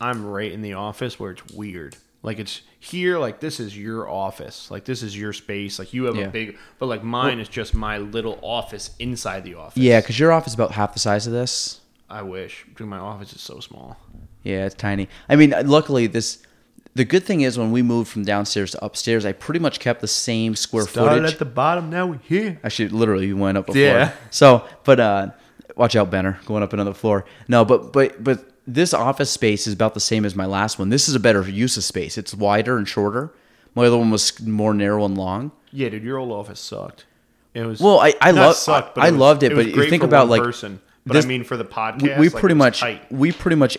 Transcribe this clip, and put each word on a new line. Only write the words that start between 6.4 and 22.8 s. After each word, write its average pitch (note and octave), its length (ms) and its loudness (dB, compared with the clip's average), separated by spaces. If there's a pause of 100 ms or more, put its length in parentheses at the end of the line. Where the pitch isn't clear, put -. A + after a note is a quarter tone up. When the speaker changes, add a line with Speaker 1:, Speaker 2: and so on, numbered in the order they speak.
Speaker 1:
but, C3 60 -6
like, A2+ 180 -8
mine B2 300 -4
Speaker 2:
Well A#2+ 80 -8
Speaker 1:
is G#2+ 80 -14
just - 260 -6
my G#2+ 220 -4
little G#2 440 -8
office A2 560 -10
inside A2+ 460 -8
the F2+ 120 -16
office. D#2+ 220 -16
Speaker 2:
Yeah, B2 220 6
'cause G#2+ 180 -2
your D#3 140 4
office D#3+ 200 0
is A2+ 40 -12
about A2+ 160 0
half G#2 220 -4
the - 60 -8
size G#2 280 -2
of A#2 60 -6
this. - 480 -6 (280)
Speaker 1:
I G#2+ 120 -16
wish. F#2 440 -14 (120)
Dude, A2 100 -12
my G2 100 -12
office G2+ 360 -14
is - 80 -20
so - 180 -18
small. - 380 -20 (460)
Speaker 2:
Yeah, F#2+ 220 -4
it's G2 100 -8
tiny. G2 340 -4 (180)
I - 80 2
mean, D3 180 8 (120)
luckily C#3 420 2
this, A2 300 -6 (580)
the C3 80 2
good F#3 220 0
thing F3+ 160 0
is B2+ 160 0
when A2+ 140 -2
we B2 100 2
moved A#2+ 280 0
from G#2+ 140 -8
downstairs G2+ 480 -2
to - 140 -10
upstairs, A2+ 400 -2
I G2 80 -4
pretty D#3+ 260 -6
much D#3 220 -4
kept A#2+ 180 -2
the G#2+ 80 -8
same A2+ 480 -2
square G#2+ 320 -2
Speaker 1:
Started A#2+ 280 4
Speaker 2:
footage. D#3+ 180 0
Speaker 1:
at D#3 60 -10
the D#3 60 -4
bottom, D#3 440 -2
now F3+ 180 -4
we D#3 160 -8
here. F#3 400 -2
Speaker 2:
Actually, G#2+ 260 -4